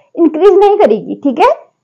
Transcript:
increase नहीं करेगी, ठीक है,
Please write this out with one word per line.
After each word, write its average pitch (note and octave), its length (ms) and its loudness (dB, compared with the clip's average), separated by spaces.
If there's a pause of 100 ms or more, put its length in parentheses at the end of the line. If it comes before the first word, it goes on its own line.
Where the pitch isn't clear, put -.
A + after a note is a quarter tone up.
(160)
increase E4+ 440 2
नहीं G4+ 180 2
करेगी, G#3+ 460 -2
ठीक C4+ 160 -4
है, A#4+ 120 2 (320)